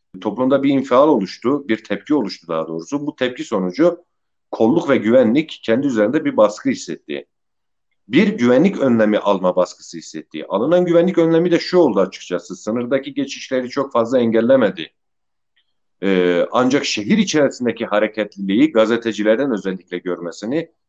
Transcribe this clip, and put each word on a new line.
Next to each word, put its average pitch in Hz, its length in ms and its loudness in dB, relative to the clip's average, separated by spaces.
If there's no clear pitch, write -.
toplumda 131 420 0
bir 139 60 2
infial 135 380 2
oluştu, 135 600 -2
bir 110 160 -2
tepki 104 300 -6
oluştu 101 340 -4
daha 80 200 -4
doğrusu. 85 400 -8
Bu 147 80 -8
tepki 127 280 -4
sonucu 139 640 -2
kolluk 120 380 0
ve 131 80 2
güvenlik 117 640 2
kendi 127 240 0
üzerinde 127 380 0
bir 135 120 -4
baskı 107 320 2
hissetti. - 560 -8
Bir 147 200 4
güvenlik 131 520 2
önlemi 110 380 2
alma 92 380 0
baskısı - 420 -4
hissetti. 78 520 -14
Alınan 151 360 0
güvenlik 175 320 2
önlemi 165 340 2
de 165 80 2
şu - 180 -2
oldu 127 220 4
açıkçası. - 560 -6
Sınırdaki 123 580 -4
geçişleri 131 560 -6
çok 139 240 -4
fazla 120 260 2
engellemedi. 113 720 2
Ee, 90 480 2
ancak 127 340 2
şehir 107 320 -2
içerisindeki 131 680 -2
hareketliliği 104 880 0
gazetecilerin 113 800 0
özellikle 95 460 -6
görmesini 90 760 -8